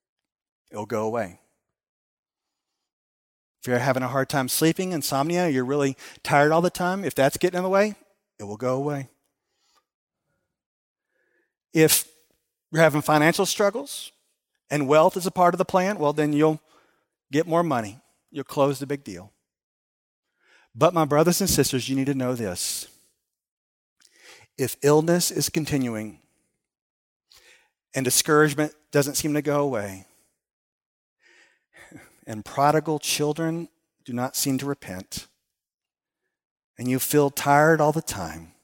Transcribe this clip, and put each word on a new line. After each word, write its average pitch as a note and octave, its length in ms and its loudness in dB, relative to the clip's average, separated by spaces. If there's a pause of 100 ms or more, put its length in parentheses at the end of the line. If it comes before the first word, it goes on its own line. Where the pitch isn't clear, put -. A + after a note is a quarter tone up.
(720)
it'll G#2+ 120 -10
go A2 220 -4
away. G#2+ 320 -6 (2250)
If - 80 -10
you're B2 100 2
having B2+ 240 0
a B2+ 60 -4
hard C3+ 200 -2
time C3 200 -2
sleeping, E3 420 0
insomnia, E3 580 -2
you're C3 160 0
really C#3 320 -2 (280)
tired D3 260 4
all E3 120 4
the F3 80 0
time, F#3 340 -4
if C#3+ 100 -6
that's C#3+ 220 2
getting F3+ 220 -2
in F3+ 40 -2
the F#3 80 -4
way, G3+ 240 2 (460)
it - 40 -12
will G#2+ 120 -10
go B2+ 180 -2
away. C#3 360 -6 (2500)
If D#3 360 4 (640)
you're D#3+ 100 2
having D3 200 4
financial D#3 440 4
struggles G#3+ 640 -2 (600)
and C#3+ 180 0
wealth D#3 280 6
is F3 100 -4
a F3+ 40 -4
part F3 240 4
of F3 40 -2
the F#3 60 0
plan, F#3+ 360 0
well, D3 120 0
then D3+ 200 -2
you'll D3+ 280 2 (720)
get D#3+ 140 0
more E3+ 160 2
money. A#2+ 380 -4 (320)
You'll C#3 100 -8
close C#3 380 0
the C#3 80 -8
big C#3 160 -8
deal. F#2+ 280 -14 (1400)
But D#3 180 2
my D#3+ 120 2
brothers D#3 360 2
and F#3+ 80 -2
sisters, C3 400 0
you C3+ 60 -4
need C3 120 -2
to C#3 80 -2
know B2+ 200 -2
this. G2+ 540 -6 (1700)
If B2 240 -4
illness D#3+ 480 4
is - 180 -2
continuing, B2 720 -4 (1700)
and C3+ 100 -2
discouragement D3+ 680 2 (180)
doesn't C#3+ 240 0
seem D3+ 180 -2
to D3 80 -2
go D3 180 0
away, G2+ 460 -6 (2250)
and G#2+ 180 -10
prodigal D3+ 540 0
children D#3+ 720 -4 (360)
do B2+ 80 -12
not B2 240 -4
seem C3 220 -2
to C#3 80 -8
repent, - 600 -10 (1500)
and A#2+ 100 -6
you B2+ 100 0
feel C#3+ 320 2
tired D3+ 500 4
all D3+ 120 2
the D#3+ 80 -4
time E2 520 -10 (120)